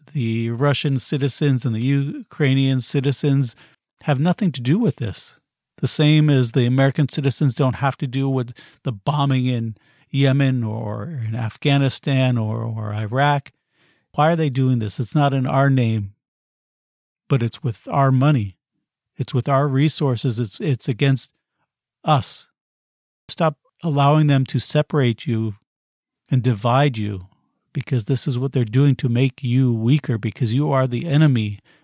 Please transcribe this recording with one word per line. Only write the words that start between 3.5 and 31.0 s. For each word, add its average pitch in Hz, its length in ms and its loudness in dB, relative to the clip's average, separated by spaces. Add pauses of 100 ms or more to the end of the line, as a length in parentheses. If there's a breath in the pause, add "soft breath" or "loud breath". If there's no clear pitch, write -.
have 139 180 0
nothing 175 320 0
to 123 80 -10
do 131 180 2
with 220 180 0
this. - 380 -8 (460)
The - 60 0
same 151 420 4
as 127 240 2
the 123 140 2
American 135 420 2
citizens 139 460 0
don't 131 220 0
have 139 220 -2
to 143 100 -4
do 135 200 -2
with 123 240 -2 (300 loud breath)
the - 80 -4
bombing 135 560 0
in 113 300 -4 (340 soft breath)
Yemen 135 540 2
or 110 600 -8
in 110 120 -6
Afghanistan 131 1000 0
or, 113 260 -4
or 110 300 -6
Iraq. 131 600 -2 (600)
Why 151 180 2
are 175 60 0
they 156 140 0
doing 127 300 0
this? 107 180 -6
It's 117 160 -6
not 143 180 2
in 131 140 -2
our 139 240 2
name, 110 440 0 (1120)
but 123 160 2
it's - 180 -6
with - 240 -8
our 143 240 2
money. 131 460 2 (600)
It's - 160 -6
with 131 160 -2
our 139 200 2
resources. 135 720 0
It's, 110 200 -6
it's 156 280 -4
against 135 440 -2 (680)
us. - 460 -2 (800)
Stop 156 280 -2 (240)
allowing 147 460 4
them 135 200 4
to - 120 -4
separate 135 680 0
you 110 260 -2 (720)
and 127 140 2
divide 120 560 2
you, 101 300 -6 (440)
because 123 340 -4
this 135 200 -2
is 127 100 -2
what 131 160 -4
they're 123 120 0
doing 131 320 2
to 131 120 -2
make 127 360 0
you 127 280 2
weaker, 117 460 0
because 110 340 -4
you 143 200 0
are 131 160 0
the 120 180 -6